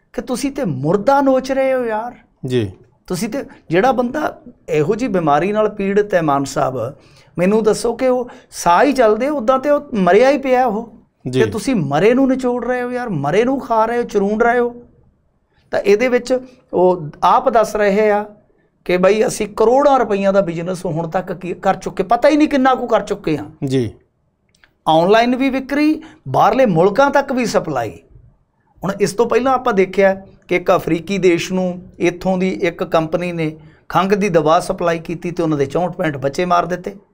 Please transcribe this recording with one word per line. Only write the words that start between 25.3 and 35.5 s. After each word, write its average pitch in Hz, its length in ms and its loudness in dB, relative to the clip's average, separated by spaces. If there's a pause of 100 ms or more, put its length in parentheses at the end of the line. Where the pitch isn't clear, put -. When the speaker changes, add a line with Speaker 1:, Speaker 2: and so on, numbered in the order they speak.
Speaker 1:
ਵੀ 269 140 0
ਵਿਕਰੀ, 285 520 -2 (260)
ਬਾਹਰਲੇ 185 380 2
ਮੁਲਕਾਂ 196 460 2
ਤੱਕ 277 200 0
ਵੀ 247 140 -2
ਸਪਲਾਈ। 143 460 -4 (920)
ਹੁਣ 170 80 -4 (100)
ਇਸ 202 120 0
ਤੋਂ 233 120 0
ਪਹਿਲਾਂ 247 280 0
ਆਪਾਂ 254 200 -2
ਦੇਖਿਆ 190 400 2 (340)
ਕਿ 170 80 0
ਇੱਕ 180 160 0
ਅਫਰੀਕੀ 165 460 -2
ਦੇਸ਼ 175 360 0
ਨੂੰ 185 300 -4 (160)
ਇੱਥੋਂ 180 380 -2
ਦੀ 180 120 0
ਇੱਕ 170 340 -4
ਕੰਪਨੀ 170 480 -2
ਨੇ 156 260 -6 (320)
ਖੰਘ 190 260 0
ਦੀ 202 140 0
ਦਵਾ 160 300 4
ਸਪਲਾਈ 175 400 -2
ਕੀਤੀ 170 320 -8
ਤੇ 170 120 -2
ਉਹਨਾਂ 156 140 0